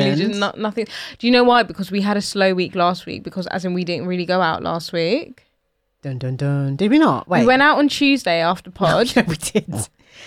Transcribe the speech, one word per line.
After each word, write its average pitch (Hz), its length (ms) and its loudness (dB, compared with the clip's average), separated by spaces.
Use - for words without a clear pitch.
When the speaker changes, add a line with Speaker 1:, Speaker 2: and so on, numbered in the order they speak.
Speaker 1:
only - 100 2
just 151 120 0
Speaker 2:
happened. 202 180 -2
Speaker 1:
not, - 180 -4
nothing. 214 280 -4
Do 233 80 0
you 247 40 4
know 247 120 4
why? 240 180 4
Because 185 300 -8
we 202 80 -2
had 202 160 0
a 202 40 0
slow 196 320 0
week 180 220 -2
last 180 320 0
week, - 160 -10
because 180 260 -8
as 180 160 -6
in 180 100 -4
we 180 100 -2
didn't 165 240 -4
really 180 180 -4
go 185 140 0
out 160 240 0
last 165 280 -6
week. 180 540 -4
Speaker 2:
Dun, 135 160 -8
dun, 131 160 -6
dun. 139 400 -2
Did 196 160 0
we 294 80 6
not? - 300 2
Wait. 180 140 2
Speaker 1:
We 233 40 4
went 262 160 6
out 294 160 4
on 294 100 4
Tuesday 262 520 2
after 175 320 -2
pod. 180 400 2
Speaker 2:
<laughs> - 20 -14
Yeah, - 140 4
we 160 80 -2
did. - 320 -4